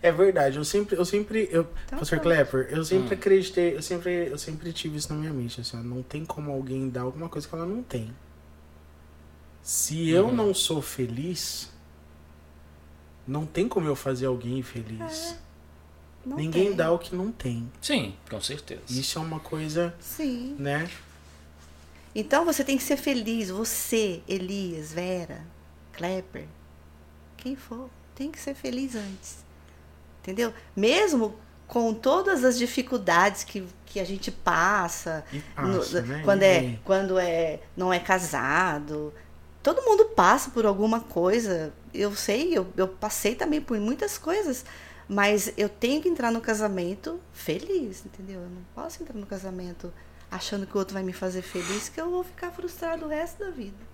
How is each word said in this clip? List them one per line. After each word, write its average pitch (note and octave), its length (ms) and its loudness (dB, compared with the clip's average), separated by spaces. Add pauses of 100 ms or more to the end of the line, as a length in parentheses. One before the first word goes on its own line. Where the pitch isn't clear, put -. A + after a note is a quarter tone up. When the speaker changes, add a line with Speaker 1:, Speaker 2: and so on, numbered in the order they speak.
Speaker 1:
É E3+ 100 8
verdade, D#3+ 460 6
eu D3+ 60 -2
sempre, G3+ 320 0
eu F3 80 2
sempre, G#3 480 0
eu, E3 160 4 (180)
Speaker 2:
Então, - 140 -4
Speaker 1:
Pastor E3 200 2
Speaker 2:
pronto. E3+ 160 4
Speaker 1:
Klepper, C3 360 4
eu D#3+ 140 -2
sempre F3+ 300 2
Speaker 3:
Hum. - 40 -10
Speaker 1:
acreditei, F#3 560 4
eu D#3 60 -4
sempre, F3 480 -2
eu C#3 80 -6
sempre D#3+ 340 -8
tive D#3 260 -6
isso D3 160 -4
na D3+ 60 -2
minha D#3 140 -4
mente, A#2+ 260 -4
assim, A#2 180 -8
ó, A#2 60 -8
não B2 180 -6
tem D3+ 240 -8
como D3 260 -8
alguém C3+ 380 -4
dar B2 120 -6
alguma D3 260 -6
coisa D3+ 200 -8
que - 60 -10
ela E3 120 -6
não G#3+ 180 -4
tem. A#2 320 -6 (1500)
Se D#3+ 480 -2
eu F#3 180 6
Speaker 3:
Uhum. B3+ 80 2
Speaker 1:
não G#3+ 180 4
sou D#3+ 280 0
feliz, C3 880 -6 (1600)
não D3 180 -4
tem E3+ 220 0
como E3+ 200 0
eu C#3+ 80 2
fazer C3 320 -2
alguém B2 360 -2
feliz. B2+ 720 -8 (100)
Speaker 2:
É. - 40 -20 (760)
Não C#3+ 120 -6
Speaker 1:
Ninguém D#3+ 300 2
Speaker 2:
tem. G3+ 80 0
Speaker 1:
dá E3 160 4
o E3+ 80 4
que - 160 -8
não F#3+ 160 -2
tem. A#2+ 380 -6 (120)
Speaker 3:
Sim, C#3+ 340 0 (140)
com G#2+ 120 -6
certeza. - 480 -8
Speaker 1:
Isso B2+ 280 -4
é D#3+ 40 -4
uma D#3+ 180 -6
coisa, D#3 600 -2
Speaker 2:
Sim. C4 600 -6
Speaker 1:
né? C#3+ 300 -2 (1300)
Speaker 2:
Então A#3+ 300 2
você D4+ 180 2
tem C4+ 140 2
que C4 60 -2
ser C#4+ 140 2
feliz, A3+ 520 0
você, G#3 800 -2
Elias, F#3 640 -4
Vera, F3 500 -6 (520)
Klepper, F3+ 520 -6 (920)
quem C4 180 -8
for, B3+ 340 -14 (260)
tem C#4+ 160 -6
que - 80 -14
ser C#4 160 -6
feliz B3+ 400 -6
antes. G3 500 -10 (760)
Entendeu? A3 320 -2 (220)
Mesmo B3 600 4 (320)
com A#3 260 2
todas D#4 500 4
as B3+ 140 6
dificuldades G3+ 880 4
que, F#3+ 200 -8 (200)
que - 140 -10
a F#3+ 40 -2
gente F#3+ 280 -4
passa, E3+ 1000 2
Speaker 1:
E C#3+ 80 -6
passa, F3 600 0
Speaker 2:
no, A#2 60 -4
Speaker 1:
né? C#3+ 180 -4
Speaker 2:
quando G3 160 6
Speaker 1:
E G3 40 8
Speaker 2:
é, F#3 140 10
Speaker 1:
vem. A#2+ 240 -2
Speaker 2:
quando F#3+ 360 2
é, E3 400 0 (180)
não F#3 160 2
é F3 60 2
casado, D3+ 1120 0 (500)
todo F4+ 200 4
mundo A4 260 8
passa G3+ 400 6
por A3+ 160 0
alguma G#3+ 340 4
coisa. F#3 720 0 (220)
Eu G3+ 200 0
sei, C#4 440 2
eu, F#3 180 0
eu F#3+ 140 2
passei G#3+ 460 -2
também D4+ 260 0
por A#3 180 -2
muitas B3 380 -2
coisas, E4+ 480 -2 (420)
mas G3+ 500 2
eu G3+ 120 2
tenho B3+ 320 0
que F4+ 80 2
entrar B3+ 220 0
no A3+ 100 0
casamento G#3+ 800 -2 (100)
feliz, B3 720 -4
entendeu? F#3+ 360 -12
Eu F3 80 -12
não F3+ 140 -14 (120)
posso - 260 -10
entrar C#4 160 -12
no G3+ 80 -8
casamento F#3 680 -10 (360)
achando G3 380 -4
que - 80 -8
o G#3 40 2
outro F#3+ 140 -2
vai F#3+ 100 -2
me F#3 100 -4
fazer F#3 280 -4
feliz, F3+ 460 -4
que - 140 -8
eu E4+ 100 -2
vou F4+ 140 0
ficar F4 260 -10
frustrado E4 540 -6
o - 20 -6
resto D4+ 380 -4
da F#4+ 40 -6
vida. G3+ 280 -10 (160)